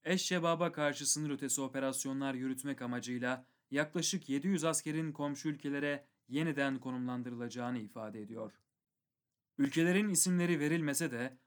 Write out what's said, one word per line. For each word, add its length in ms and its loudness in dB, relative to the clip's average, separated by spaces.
Eşşebab'a 680 2
karşı 380 0
sınır 200 0
ötesi 300 -2
operasyonlar 760 -2
yürütmek 480 -4
amacıyla 640 -2
yaklaşık 580 0
yedi 180 0
yüz 180 2
askerin 480 0
komşu 360 -4
ülkelere 580 -2
yeniden 500 0
konumlandırılacağını 1000 -4
ifade 440 -8
ediyor. 300 -8
Ülkelerin 500 4
isimleri 520 4
verilmese 500 2
de 360 -4